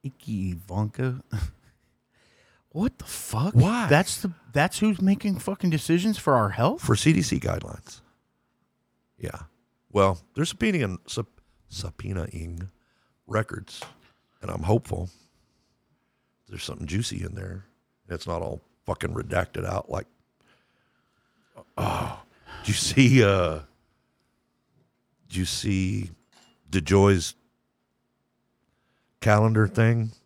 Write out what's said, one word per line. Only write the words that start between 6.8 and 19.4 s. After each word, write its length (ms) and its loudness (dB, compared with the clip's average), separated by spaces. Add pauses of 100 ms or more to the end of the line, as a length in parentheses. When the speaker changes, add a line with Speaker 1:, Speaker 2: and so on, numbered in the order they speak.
Speaker 2:
For 120 4
C 200 4
D 80 2
C 180 0
guidelines. 640 -8 (1160)
Yeah. 200 -10 (520)
Well, 300 2 (140)
they're 100 -2
subpoenaing, 640 -2
sub-, 200 -6 (460)
subpoenaing 960 -10 (580)
records, 540 -6 (640)
and 80 -8
I'm 140 -6
hopeful 440 0 (1400)
there's 140 -14
something 240 -10
juicy 380 -4
in 100 -8
there. 300 -12 (460)
It's 160 -8
not 160 -6
all 180 -8 (240)
fucking 300 -6
redacted 500 -4